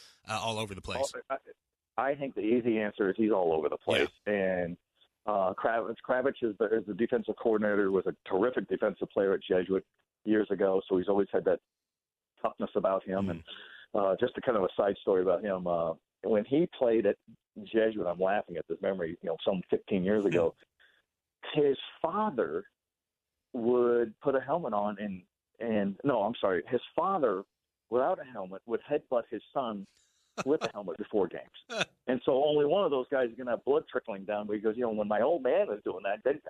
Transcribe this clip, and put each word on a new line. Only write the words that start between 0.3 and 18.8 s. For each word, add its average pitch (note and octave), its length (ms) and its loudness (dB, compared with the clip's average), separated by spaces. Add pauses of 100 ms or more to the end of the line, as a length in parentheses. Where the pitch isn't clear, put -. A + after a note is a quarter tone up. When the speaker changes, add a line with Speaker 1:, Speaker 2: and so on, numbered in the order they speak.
Speaker 1:
all A2+ 160 -2
over G#2 160 -4
the F#2 80 -14
place? C3+ 300 -4 (180)
Speaker 2:
Oh, C3+ 60 -2 (600)
I, B2+ 140 0
I D3 60 0
think C#3 180 -6
the G#2 60 -6
easy A2+ 400 2
answer G#2 280 0
is F#2+ 80 2
he's A2 140 4
all F2+ 220 4
over D#2 160 2
the C#2+ 100 -4
place. C#2+ 300 2 (180)
Speaker 1:
Yeah. G#2 60 0
Speaker 2:
And, F#2 440 0 (480)
uh, F#2+ 300 0
Kravitz, A2+ 420 -2 (100)
Kravitz B2+ 360 0
is A2 160 -2
the, A2 80 2
is A2 200 0
the G#2 80 -6
defensive A2+ 460 -2
coordinator, G#2 520 2
was F#2+ 140 2
a D2 80 -2 (140)
terrific G#2+ 400 0
defensive F#2+ 420 -2
player G2 240 2
at E2+ 60 -2
Jesuit F#2 460 0 (380)
years G#2+ 260 2
ago, F#2+ 380 2
so F#2+ 100 4
he's F#2 100 0
always G2 240 4
had F#2 120 0
that F2+ 160 2 (840)
toughness A2 320 -4
about F#2+ 300 0
him. F#2+ 160 -2
Speaker 1:
Mm-hmm. G2 100 0
Speaker 2:
And, E2+ 120 -8 (520)
uh, G2 240 2
just - 180 0
a G#2+ 40 -6
kind A#2 180 0
of F#2+ 60 2
a F2+ 120 2
side G2+ 260 2
story F#2+ 200 4
about F2+ 220 2
him: F#2 240 -2
uh, E2 240 0 (320)
when G#2 200 2
he D#3+ 320 2
played A2+ 300 4
at G#2 100 2 (460)
Jesuit, G#2+ 460 0
I'm F2 100 -4
laughing F#2+ 380 -2
at D#2 120 -8
this E2 140 -6